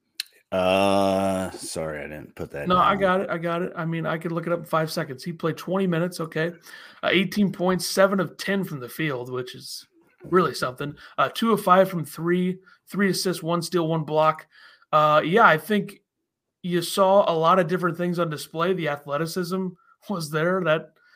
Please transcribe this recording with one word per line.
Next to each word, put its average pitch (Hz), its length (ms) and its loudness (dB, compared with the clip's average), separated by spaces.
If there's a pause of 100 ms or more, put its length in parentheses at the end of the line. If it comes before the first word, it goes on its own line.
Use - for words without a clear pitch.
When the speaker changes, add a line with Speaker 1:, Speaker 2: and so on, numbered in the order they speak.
(500)
Speaker 1:
Uh, 95 1000 2
sorry, 78 480 -8
I 71 40 -10
didn't 76 320 -14
put - 160 -10
that - 180 -8
Speaker 2:
No, 180 80 2
I 175 140 4
Speaker 1:
down. 202 100 0
Speaker 2:
got 185 200 2
it. - 80 -6
I 175 80 -6
got 170 260 -4
it. 185 120 -8
I 175 80 -6
mean, 165 220 -4
I 160 120 -4
could 165 140 -6
look 165 160 -6
it 170 60 -2
up 170 60 -2
in 165 60 -14
five 160 240 -2
seconds. 143 360 -8
He 175 80 -6
played 160 240 -4
twenty 190 300 -2
minutes. 175 340 -2
Okay. 160 320 -4 (500)
Uh, - 80 0
eighteen 196 400 2
points, 180 340 -2
seven 196 360 2
of - 160 -6
ten 196 260 -2
from 156 160 -8
the 123 80 -12
field, 131 420 -4
which 127 260 -8
is - 300 -16 (380)
really 170 300 4
something. 143 420 -6 (220)
Uh, 139 100 4
two 226 240 0
of 208 100 2
five 185 280 6
from 175 160 -4
three, 180 540 -2 (280)
three 196 220 0
assists, 180 340 -2
one 170 180 0
steal, 170 280 -2
one 160 160 -2
block. 156 420 2 (460)
Uh, 151 300 6
yeah, 202 220 6
I 160 120 8
think 202 440 -4 (600)
you 175 180 0
saw 190 480 4
a 170 80 2
lot 165 220 4
of 175 80 2
different 175 300 -2
things 175 200 -2
on 170 120 0
display. 160 440 -4
The 170 140 -4
athleticism 165 800 -4 (420)
was 165 220 -6
there. 175 320 0
That, 160 300 0 (220)